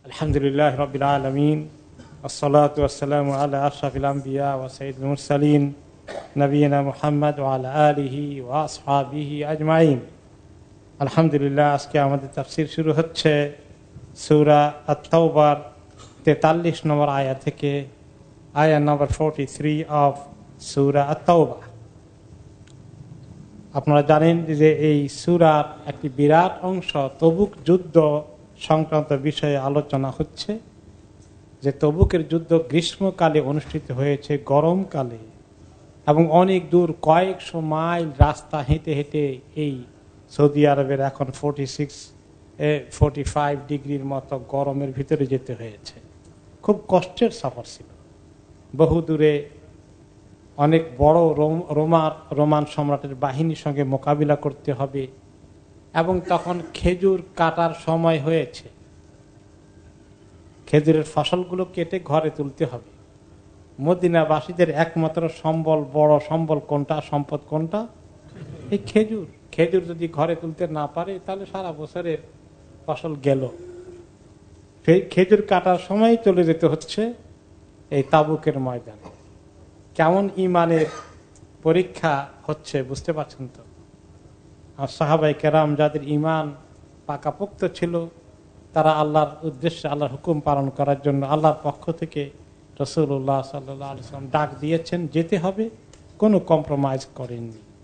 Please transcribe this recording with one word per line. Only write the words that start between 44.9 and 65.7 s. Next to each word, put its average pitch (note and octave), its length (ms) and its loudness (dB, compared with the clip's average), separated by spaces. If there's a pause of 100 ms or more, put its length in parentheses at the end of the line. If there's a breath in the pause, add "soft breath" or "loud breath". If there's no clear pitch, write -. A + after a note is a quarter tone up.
ভিতরে C3+ 340 -2
যেতে C3 280 -4
হয়েছে। A2 460 -16 (640)
খুব G#3 240 0
কষ্টের F#3+ 420 0
সফর B2 340 -10
ছিল। - 220 -20 (920)
বহু D#3 240 4
দূরে D3+ 480 2 (1080)
অনেক D#3+ 280 4 (120)
বড় D#3 360 6
রোম-, D#3 400 -2
রোমার, D#3 640 0
রোমান D3+ 300 2
সম্রাটের C#3+ 500 -4
বাহিনীর C#3+ 400 -2
সঙ্গে C#3+ 280 -4
মোকাবিলা D3 520 0
করতে C#3+ 380 -6
হবে, C3+ 340 -6 (840)
এবং F3 360 0
তখন F3 300 -2 (140)
খেজুর F3+ 500 0 (120)
কাটার E3 380 0 (120)
সময় E3 340 2
হয়েছে। D#3 500 -4 (2000)
খেজুরের D#3 360 4
ফসলগুলো F3+ 600 -4
কেটে F3+ 340 -6
ঘরে D#3 300 -2
তুলতে D3+ 360 -6
হবে। - 260 -14 (920)
মদিনাবাসীদের E3+ 880 0
একমাত্র D#3+ 600 -2 (140)
সম্বল, D#3+ 500 0